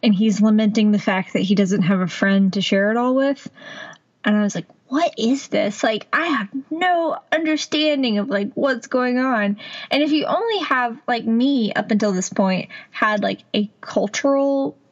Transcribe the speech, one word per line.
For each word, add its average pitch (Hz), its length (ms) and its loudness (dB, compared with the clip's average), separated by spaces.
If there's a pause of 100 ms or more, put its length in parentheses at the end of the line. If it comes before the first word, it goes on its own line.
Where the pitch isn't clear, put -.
and 220 120 4
he's 202 260 2
lamenting 214 520 4
the 208 60 2
fact 190 340 -2
that 185 100 0
he 196 120 2
doesn't 196 280 2
have 185 180 2
a 185 60 0
friend 196 460 2
to 202 80 -2
share 196 300 2
it 226 60 0
all 247 180 0
with. 269 340 0 (760)
And 208 120 2
I 208 60 2
was 202 120 0
like, 170 120 -6 (220)
"What 311 300 0
is 254 300 0
this?" 202 340 -2
Like, 220 300 -2
I 311 140 0
have 247 220 -2 (220)
no 330 480 0 (140)
understanding 302 880 0
of, 196 100 -2
like, 202 260 -2
what's 262 320 -2
going 247 320 0
on. 220 380 0 (340)
And 277 120 2
if 294 100 2
you 311 140 0
only 415 340 -2
have, 254 460 -2
like, 233 180 -2
me 233 480 2
up 208 180 -4
until 208 220 2
this 185 160 -2
point, 185 400 0 (220)
had, 214 320 -2
like, 196 180 -2 (140)
a 208 160 0 (100)
cultural 277 960 0 (160)